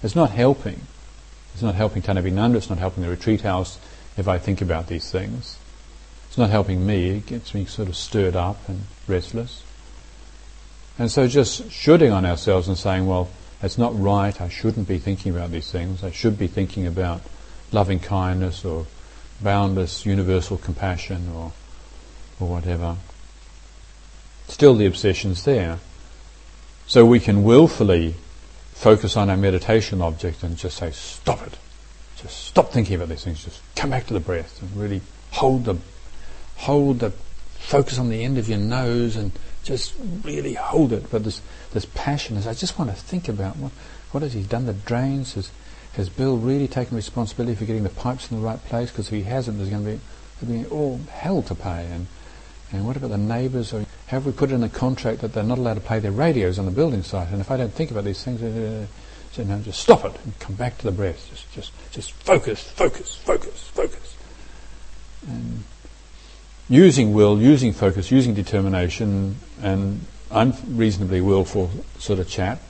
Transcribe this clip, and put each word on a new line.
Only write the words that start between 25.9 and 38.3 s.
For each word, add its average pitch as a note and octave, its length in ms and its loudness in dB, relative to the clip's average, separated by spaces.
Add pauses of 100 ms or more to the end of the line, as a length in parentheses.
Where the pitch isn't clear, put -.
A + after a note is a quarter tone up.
So A#2+ 180 10
we A#2+ 140 10
can G2+ 240 4
willfully G2+ 720 8 (600)
focus - 420 6
on G2+ 140 4
our F#2+ 60 4
meditation G2 680 2
object E2 420 -4
and E2+ 120 -4
just - 200 -6
say, E2 160 -6
"Stop - 520 -6
it. - 140 -14 (640)
Just - 220 -14
stop - 260 4
thinking G2 240 2
about E2 140 -4
these D#2 140 -8
things. D#2 200 -6
Just - 160 -14 (160)
come - 140 0
back B2+ 160 -2
to A#2 80 -4
the F#2 60 2
breath E2 420 -6
and F#2+ 140 -10
really G2+ 260 -2 (300)
hold C3 340 2
the, F#2+ 100 0 (800)
hold C#3 440 2
the A2 100 0 (480)
focus C3+ 400 2
on B2 100 0
the A2+ 160 -2
end C3 140 0